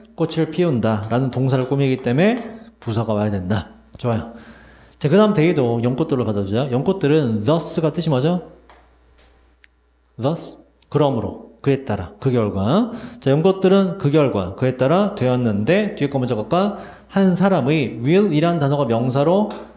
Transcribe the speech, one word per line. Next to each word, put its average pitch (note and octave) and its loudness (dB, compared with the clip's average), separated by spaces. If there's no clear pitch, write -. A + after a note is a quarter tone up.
꽃을 D#3+ -2
피운다라는 A#2+ 0
동사를 B2+ 0
꾸미기 C3+ 0
때문에 F#3+ 0
부사가 A2 -2
와야 G#2 0
된다. F#2+ -4
좋아요. A#2 -4
자, C#3+ -2
그 D#3+ 4
다음 G#3 4
데이도 C#3 2
연꽃들로 C3 0
받아주자. G#2 -2
연꽃들은 C#3 0
thus가 D#3 0
뜻이 D#3+ -4
뭐죠? D#3 0
thus? D#3 -4
그러므로, C3 -2
그에 C3+ 0
따라, G2 -6
그 C3 0
결과. A#2 0
자, C3+ 2
연꽃들은 F#3+ 2
그 C#3+ 0
결과, G#2+ 0
그에 B2+ -2
따라 F3+ 0
되었는데, B2 0
뒤에 C#3+ -2
거 C3+ -2
먼저 A#2+ -2
갈까? F3+ -2
한 F#3+ 2
사람의 D#3 0
will이란 E3+ 2
단어가 C#3+ 0
명사로 C#3 2